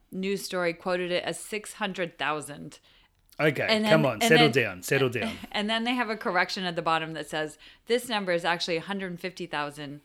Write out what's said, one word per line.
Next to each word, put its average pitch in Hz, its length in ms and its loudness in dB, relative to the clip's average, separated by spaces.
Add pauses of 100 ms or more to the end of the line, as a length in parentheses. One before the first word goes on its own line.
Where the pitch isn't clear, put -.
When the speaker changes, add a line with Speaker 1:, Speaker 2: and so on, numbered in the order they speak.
(120)
Speaker 1:
news 190 320 -2
story 175 300 0
quoted 180 380 -2
it 175 120 0
as 165 160 -6
six - 340 -10
hundred 185 440 -4
thousand. 147 640 -6 (600)
Speaker 2:
Okay, 139 280 2
Speaker 1:
And 220 180 2
Speaker 2:
come - 180 8
Speaker 1:
then, 135 80 4
Speaker 2:
on, - 20 -2
Speaker 1:
and 110 100 0
Speaker 2:
settle - 260 8
Speaker 1:
then, 123 140 4
Speaker 2:
down, 95 200 -4
settle 135 260 4
down. 113 220 -2 (120)
Speaker 1:
<laughs> - 80 -16
And 208 180 -2
then 226 160 -2
they 247 100 0
have 240 140 0
a 220 80 -2
correction 185 480 0
at 175 100 -2
the 170 80 -4
bottom 160 300 0
that 151 160 -10
says, 156 280 -4 (280)
"This 240 240 0
number 202 240 -2
is 170 100 0
actually 175 340 0
a 165 40 -2
hundred 190 400 -6
fifty 180 240 -8
thousand. 147 600 -8